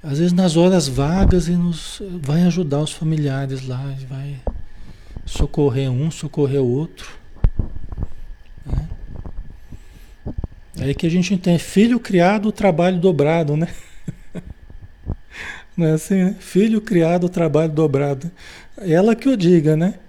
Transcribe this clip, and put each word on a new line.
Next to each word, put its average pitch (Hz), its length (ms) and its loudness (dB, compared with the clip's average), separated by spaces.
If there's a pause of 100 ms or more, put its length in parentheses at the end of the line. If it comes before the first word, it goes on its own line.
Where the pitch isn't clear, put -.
às 143 160 -4
vezes 175 140 2
nas 175 240 2
horas 175 320 4
vagas 165 580 4
e 175 60 0
nos, 175 500 -2 (180)
vai 147 220 2
ajudar 160 380 2
os 151 100 -4
familiares 139 760 -4
lá, 131 300 -8 (140)
vai 135 320 -10 (840)
socorrer 135 640 0
um, 135 220 -2
socorrer 143 500 -2
o 127 60 2
outro, 139 420 -4 (1600)
né? - 220 -4 (1900)
É 131 60 -4
aí 143 100 0
que 175 100 -2
a 160 40 2
gente 180 220 2
entende, 175 300 2
filho 233 380 4
criado, 202 500 2
trabalho 180 480 2
dobrado, 156 580 2
né? 165 120 -2 (680)
<laughs> 175 80 -10 (1300)
Não 170 100 2
é 156 60 4
assim, 185 320 2
né? 202 160 0
Filho 214 400 2
criado, 175 480 2
trabalho 160 420 2
dobrado. 143 580 0 (500)
Ela 190 360 4
que 247 140 0
o 262 80 4
diga, 165 400 6
né? 170 180 0 (140)